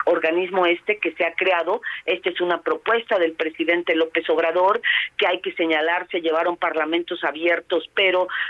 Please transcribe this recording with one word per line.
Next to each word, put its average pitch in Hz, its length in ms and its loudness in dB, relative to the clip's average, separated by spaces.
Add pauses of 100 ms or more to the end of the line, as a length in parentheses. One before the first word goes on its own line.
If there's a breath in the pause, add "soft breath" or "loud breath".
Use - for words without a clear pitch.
organismo 175 600 2
este 175 320 0
que 165 160 -2
se 175 100 -2
ha 170 120 -2
creado. 185 480 0 (240 loud breath)
Esta 180 240 -2
es 175 100 -4
una 175 200 0
propuesta 196 580 0
del 165 140 2
presidente 165 600 0
López 160 380 0
Obrador, 175 500 2 (380 loud breath)
que 196 80 2
hay 180 140 0
que 180 120 -6
señalar, 165 560 0
se 180 120 -4
llevaron 170 360 0
parlamentos 170 640 -2
abiertos, 165 720 -2
pero 185 340 2 (220 loud breath)